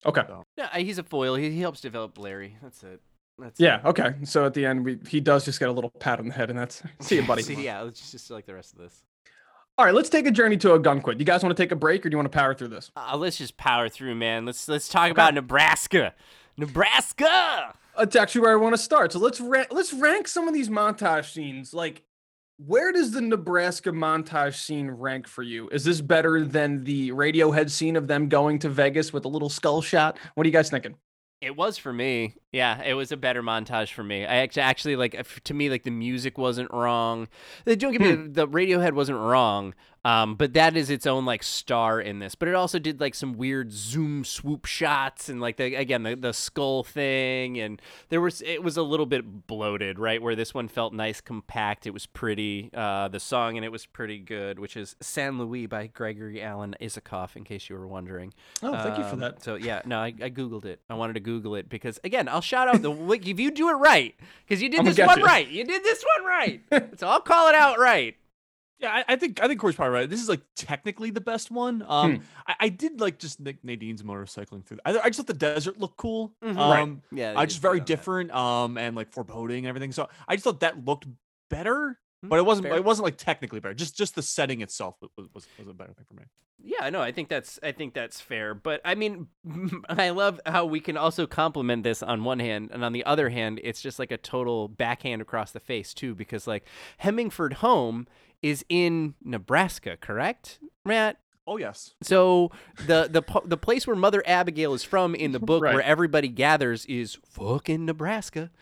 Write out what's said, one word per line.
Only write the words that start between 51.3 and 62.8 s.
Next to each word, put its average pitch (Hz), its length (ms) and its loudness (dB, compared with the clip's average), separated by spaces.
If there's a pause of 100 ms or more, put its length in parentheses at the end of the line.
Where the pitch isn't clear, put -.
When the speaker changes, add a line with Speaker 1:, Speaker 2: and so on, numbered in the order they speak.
Speaker 3:
It 110 60 -10
was 98 140 -14
pretty. 104 680 -6
Uh, 98 360 -4
the 98 100 -10
song, 117 380 -2
and 110 80 -8
it 113 80 -10
was 110 120 -14
pretty 107 340 -12
good, 98 400 -10
which 101 180 -14
is 101 240 -14
San 139 360 -6
Luis 120 300 -8
by 107 200 -10
Gregory 110 540 -10
Alan 104 380 -10
Isakov, 101 560 -10
in - 80 -18
case 101 260 -14
you 95 60 -14
were 92 120 -14
wondering. 92 460 -12 (300)
Speaker 1:
Oh, 254 80 -6 (100)
thank 107 160 -4
you 104 60 -4
for 101 120 -8
Speaker 3:
Um, 127 40 -8
Speaker 1:
that. 123 240 -10
Speaker 3:
so, 110 120 -8
yeah, 104 300 -6
no, 120 140 -4
I, 113 220 -6
I 131 80 -8
Googled 120 340 -10
it. 92 160 -12 (100)
I 117 40 -12
wanted 113 220 -4
to 110 40 -6
Google 107 360 -6
it 98 120 -8
because, 113 380 -10
again, 190 240 -2
I'll 160 160 -2
shout 254 220 0
out 247 160 4